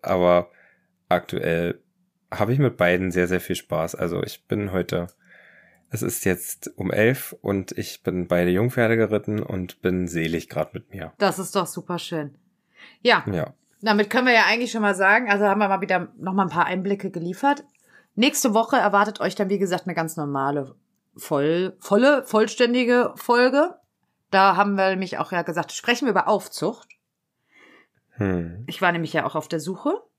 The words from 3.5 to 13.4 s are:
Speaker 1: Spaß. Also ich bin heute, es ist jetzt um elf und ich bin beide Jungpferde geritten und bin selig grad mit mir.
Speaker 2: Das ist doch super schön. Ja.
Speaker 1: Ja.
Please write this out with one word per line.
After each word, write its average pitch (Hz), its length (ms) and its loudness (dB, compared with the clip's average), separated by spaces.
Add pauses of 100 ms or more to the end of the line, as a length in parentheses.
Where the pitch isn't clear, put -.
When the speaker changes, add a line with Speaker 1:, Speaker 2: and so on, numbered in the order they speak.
Speaker 1:
Spaß. 80 380 -4
Also 87 300 -4
ich - 240 -14
bin 101 240 -4
heute, 87 340 -2 (840)
es - 120 -6
ist - 220 -6
jetzt - 520 -4
um 95 140 -4
elf 117 520 0
und 98 360 -4
ich - 240 -10
bin 90 240 -4
beide 87 240 2
Jungpferde 113 460 2
geritten 107 440 0
und 92 420 -8
bin 90 260 0
selig 82 400 -4
grad - 260 -6
mit - 160 -16
mir. 85 280 -12
Speaker 2:
Das 190 200 0
ist 185 160 -10
doch 180 120 0
super 175 340 -8
schön. 151 340 -8 (680)
Ja. 226 280 4
Speaker 1:
Ja. - 240 -4 (280)